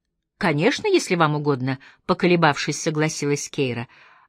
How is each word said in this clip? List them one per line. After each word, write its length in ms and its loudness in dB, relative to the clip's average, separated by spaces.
«Конечно, 520 0
если 260 0
вам 220 2
угодно», 420 -2
поколебавшись, 760 2
согласилась 680 -2
Кейра. 380 -4